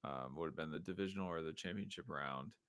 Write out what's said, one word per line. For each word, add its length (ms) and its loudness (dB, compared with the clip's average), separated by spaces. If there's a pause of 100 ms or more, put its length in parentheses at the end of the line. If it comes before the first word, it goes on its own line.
Um, 320 0
would 100 2
have 100 0
been 140 -2
the 80 0
divisional 500 2
or 140 2
the 100 0
championship 560 -2
round. 460 0 (140)